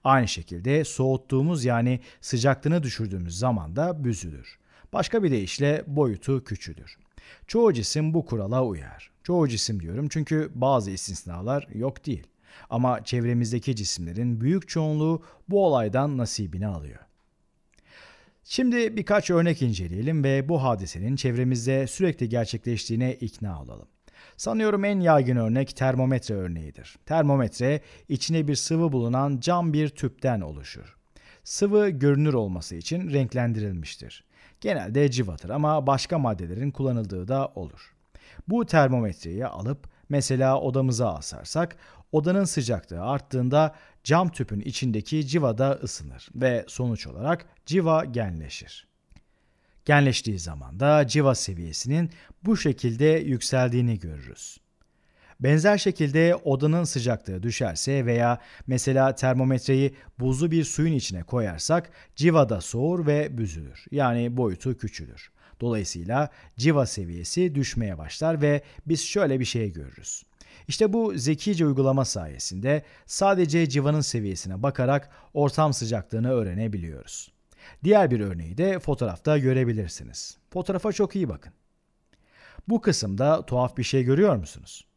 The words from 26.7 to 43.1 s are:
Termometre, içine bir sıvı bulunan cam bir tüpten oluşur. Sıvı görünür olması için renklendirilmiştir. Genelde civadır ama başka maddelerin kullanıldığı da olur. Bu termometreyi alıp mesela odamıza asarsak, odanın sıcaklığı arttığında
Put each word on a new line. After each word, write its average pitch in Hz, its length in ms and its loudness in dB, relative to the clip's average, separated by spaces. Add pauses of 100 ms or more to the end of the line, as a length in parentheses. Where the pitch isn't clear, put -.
Termometre, 143 760 2 (280)
içine 156 380 0
bir 147 80 0
sıvı 160 360 0
bulunan 127 480 0
cam 170 340 0
bir 151 160 2
tüpten 120 520 -2
oluşur. 73 560 -14 (460)
Sıvı 202 460 2
görünür 143 440 4
olması 92 420 -4
için 165 340 -6
renklendirilmiştir. 110 1120 -4 (380)
Genelde 139 500 2
civadır 95 380 -4
ama 147 380 0
başka 139 300 0
maddelerin 110 540 -2
kullanıldığı 110 560 -4
da 135 280 0
olur. - 380 -14 (540)
Bu 226 180 0
termometreyi 120 800 0
alıp 120 440 -8 (200)
mesela 131 520 2
odamıza 123 520 0
asarsak, 110 600 -6 (360)
odanın 180 340 2
sıcaklığı 107 580 -4
arttığında 139 720 0 (280)